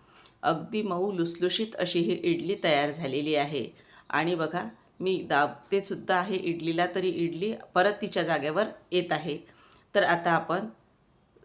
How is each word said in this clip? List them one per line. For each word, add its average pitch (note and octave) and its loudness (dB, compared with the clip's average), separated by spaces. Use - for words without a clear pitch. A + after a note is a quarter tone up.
अगदी E3+ 0
मऊ F#3+ -2
लुसलुशीत F3 -2
अशी F3 0
ही E3+ 2
इडली E3+ 0
तयार D3 4
झालेली D3 -2
आहे C#3+ 0
आणि D#3+ 0
बघा, D#3+ -2
मी F#3 -2
दाबतेसुद्धा F3 0
आहे F#3+ 0
इडलीला, E3+ 0
तरी F#3 0
इडली E3+ -2
परत G3 6
तिच्या F#3 -2
जागेवर D#3 0
येत E3+ 2
आहे. D#3 -2
तर G3+ 6
आता E3+ 4
आपण E3 2